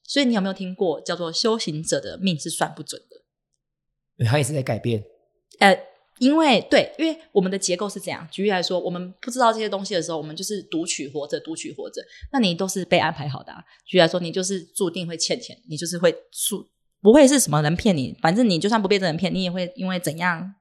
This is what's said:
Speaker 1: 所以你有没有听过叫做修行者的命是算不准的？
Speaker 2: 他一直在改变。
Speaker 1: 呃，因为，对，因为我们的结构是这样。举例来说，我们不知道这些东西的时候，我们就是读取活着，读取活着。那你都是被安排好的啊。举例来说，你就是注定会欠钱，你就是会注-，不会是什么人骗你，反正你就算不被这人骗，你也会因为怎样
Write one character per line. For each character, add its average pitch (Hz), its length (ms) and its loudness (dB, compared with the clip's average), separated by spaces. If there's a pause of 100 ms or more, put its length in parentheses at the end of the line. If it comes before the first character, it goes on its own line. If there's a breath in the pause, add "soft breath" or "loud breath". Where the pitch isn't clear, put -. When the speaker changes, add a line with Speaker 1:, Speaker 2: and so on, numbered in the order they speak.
Speaker 1:
所 - 180 0
以 277 60 4
你 240 80 2
有 208 60 0
没 190 80 -2
有 190 40 -4
听 185 220 -10
过 180 260 -2
叫 - 140 -6
做 165 180 -6
修 220 240 0
行 156 240 -6
者 156 200 -2
的 80 180 -10
命 185 180 0
是 160 140 -8
算 156 240 -4
不 156 80 -14
准 - 260 -16
的？ - 1160 -12
Speaker 2:
他 127 120 2
一 147 60 2
直 143 80 -4
在 139 100 -2
改 117 160 -4
变。 113 240 -2 (560)
Speaker 1:
呃， 196 180 6 (420)
因 285 180 4
为， 285 240 4 (100)
对， - 260 2
因 302 80 -2
为 320 140 -2 (140 loud breath)
我 208 80 2
们 185 100 2
的 196 80 -4
结 180 180 -2
构 208 120 -4
是 196 100 -12
这 175 120 -10
样。 156 200 -10
举 190 140 -6
例 208 60 2
来 185 120 0
说， 180 160 -2
我 175 100 -4
们 180 320 -8
不 - 120 -12
知 247 60 -6
道 233 140 4
这 220 60 -6
些 220 100 -2
东 196 160 -4
西 196 100 -6
的 170 80 0
时 165 100 -8
候， 160 60 -4
我 147 40 -8
们 156 140 -12
就 190 80 -8
是 202 200 -6
读 170 220 -4
取 147 220 -6
活 143 180 -8
着， 151 140 -6
读 160 160 -12
取 - 160 -12
活 - 180 -12
着。 - 100 -14 (300 loud breath)
那 277 80 -2
你 190 160 2
都 190 140 -4
是 185 160 -6
被 175 140 2
安 160 140 2
排 147 140 -10
好 131 160 -8
的 - 80 -20
啊。 - 140 -20 (220 soft breath)
举 185 100 -2
例 180 60 8
来 165 40 8
说， 175 140 0
你 170 100 -6
就 185 120 -4
是 185 200 -4
注 175 260 -4
定 165 200 -8
会 165 80 -10
欠 160 240 -4
钱， - 160 -16 (120)
你 156 80 -8
就 156 100 -8
是 165 120 -6
会 170 140 4 (180)
注-， - 380 -8 (340)
不 208 100 10
会 285 140 12
是 269 140 6
什 165 100 0
么 151 120 4
人 147 120 2
骗 185 220 2
你， 131 260 -4
反 165 140 4
正 240 120 4
你 170 120 2
就 196 80 2
算 226 120 2
不 190 60 0
被 202 100 2
这 190 100 0
人 156 100 -2
骗， 170 180 -2
你 185 80 -2
也 180 80 -2
会 180 240 -6
因 185 140 -6
为 185 100 -2
怎 170 200 -6
样 180 420 -4